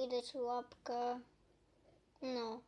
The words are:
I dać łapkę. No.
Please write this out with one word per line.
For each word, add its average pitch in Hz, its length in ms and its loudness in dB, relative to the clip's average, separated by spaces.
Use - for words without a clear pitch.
I 247 40 0
dać 247 260 0
łapkę. 247 840 0
No. 247 460 0